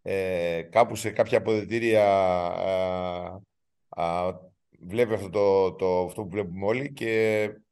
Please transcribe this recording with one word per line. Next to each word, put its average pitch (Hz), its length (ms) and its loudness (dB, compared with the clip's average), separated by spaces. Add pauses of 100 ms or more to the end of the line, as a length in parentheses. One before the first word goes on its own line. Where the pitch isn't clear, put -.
ε, 92 600 -2
κάπου 113 340 2
σε 104 140 -6
κάποια 113 280 2
αποδυτήρια, 107 680 2 (400)
α, 90 920 -4 (500)
α, 87 460 -2 (520)
βλέπει 110 260 0
αυτό 98 160 -4
το, 98 440 4
το, 92 300 0
αυτό 87 180 -6
που 92 80 -8
βλέπουμε 95 360 -6
όλοι 131 280 -2
και 110 560 0 (220)